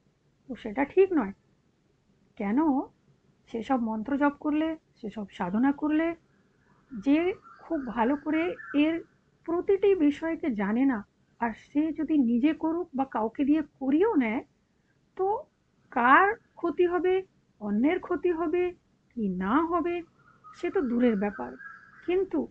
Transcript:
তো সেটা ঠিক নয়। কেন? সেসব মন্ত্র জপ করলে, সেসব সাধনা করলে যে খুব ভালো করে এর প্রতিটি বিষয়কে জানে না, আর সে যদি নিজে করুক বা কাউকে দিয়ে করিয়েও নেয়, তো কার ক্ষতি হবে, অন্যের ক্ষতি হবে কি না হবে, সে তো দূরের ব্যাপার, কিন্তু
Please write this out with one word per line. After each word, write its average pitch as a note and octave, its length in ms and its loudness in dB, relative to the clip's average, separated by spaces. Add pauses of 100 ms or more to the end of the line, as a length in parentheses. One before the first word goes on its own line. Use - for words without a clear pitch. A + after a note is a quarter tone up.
(460)
তো C#4 60 -12 (120)
সেটা A3+ 200 -4 (100)
ঠিক F#4+ 140 6 (120)
নয়। G3 140 -2 (1040)
কেন? G#3+ 220 0 (920)
সেসব A#3+ 300 -2 (100)
মন্ত্র A3 220 -6 (100)
জপ C#4+ 140 2 (100)
করলে, D4+ 220 0 (320)
সেসব G#3 280 -10 (100)
সাধনা G#3 340 0 (100)
করলে D4+ 260 0 (840)
যে C#4 280 0 (440)
খুব E4 160 -4 (160)
ভালো A#3+ 180 2 (100)
করে D#4 200 0 (400)
এর D#4+ 120 0 (520)
প্রতিটি F#4+ 420 2 (160)
বিষয়কে D#4+ 420 -2 (140)
জানে A3 300 0
না, G#3+ 80 -2 (420)
আর A#3 100 -2 (160)
সে D4 160 0 (160)
যদি D#4 160 0 (140)
নিজে A#3+ 220 4 (120)
করুক E4+ 240 -2 (100)
বা C4+ 80 -2 (100)
কাউকে A3+ 340 -4
দিয়ে D4+ 120 4 (180)
করিয়েও D#4 340 2 (100)
নেয়, A3+ 180 -2 (760)
তো F#4+ 80 -2 (680)
কার C#4 360 6 (320)
ক্ষতি F4 340 0
হবে, F4+ 200 0 (480)
অন্যের A#3 440 0
ক্ষতি F4+ 340 -2
হবে F4 240 0 (480)
কি A#3 120 -6 (200)
না G#3 120 0 (160)
হবে, F4 240 -2 (640)
সে F4 180 -6
তো G4 40 0 (100)
দূরের A#3+ 340 2
ব্যাপার, A#3+ 280 -6 (540)
কিন্তু F4+ 340 -2 (120)